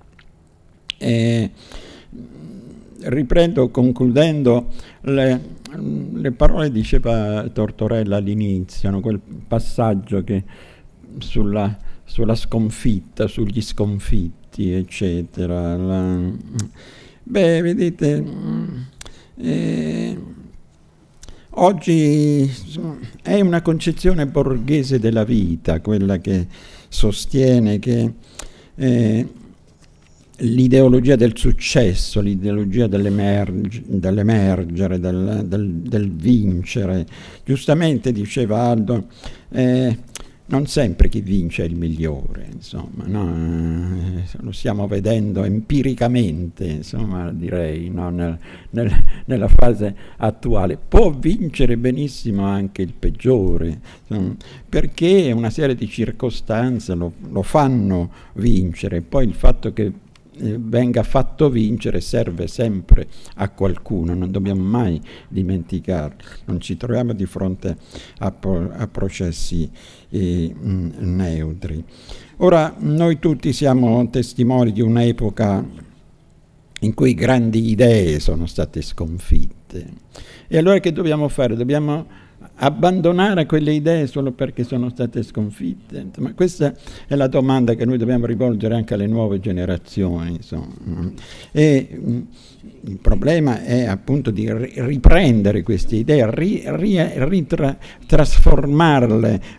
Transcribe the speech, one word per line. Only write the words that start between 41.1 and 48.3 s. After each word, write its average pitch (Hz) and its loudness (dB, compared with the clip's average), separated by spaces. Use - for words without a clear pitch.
vince 92 -2
è 85 -2
il 85 -6
migliore, 80 -6
insomma, - -14
no? 95 -4
Eh, 85 -4
lo 92 -10
stiamo 101 -4
vedendo 101 -2
empiricamente, 110 -2
insomma, 87 -6
direi, 82 -6
no? 90 -6
Nel, 85 -4